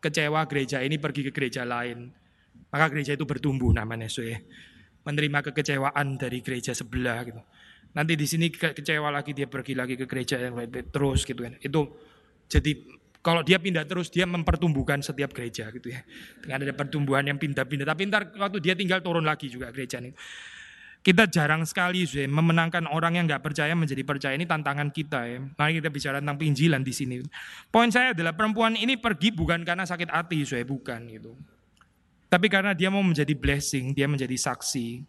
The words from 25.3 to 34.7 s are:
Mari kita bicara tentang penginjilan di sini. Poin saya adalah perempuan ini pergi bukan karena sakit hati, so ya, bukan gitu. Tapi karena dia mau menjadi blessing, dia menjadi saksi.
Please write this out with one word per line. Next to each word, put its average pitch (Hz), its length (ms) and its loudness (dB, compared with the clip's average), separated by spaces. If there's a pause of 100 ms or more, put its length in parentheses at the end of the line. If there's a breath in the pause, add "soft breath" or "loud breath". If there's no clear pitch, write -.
Mari 151 240 2
kita 160 80 0
bicara 143 320 -4
tentang 143 160 -4
penginjilan 147 400 4
di 135 160 -4
sini. 127 240 -4 (480 loud breath)
Poin 233 240 6
saya 247 240 4
adalah 165 160 0
perempuan 220 480 2
ini 240 160 2
pergi 220 400 2
bukan 165 320 0
karena 175 160 0
sakit 175 240 -4
hati, 160 400 0
so 135 80 -4
ya, 120 80 -2
bukan 123 480 -6
gitu. 110 240 -16 (960)
Tapi 180 160 4
karena 196 240 2
dia 185 160 0
mau 196 160 2
menjadi 151 320 2
blessing, 139 560 -2
dia 139 160 0
menjadi 131 240 0
saksi. 123 760 -4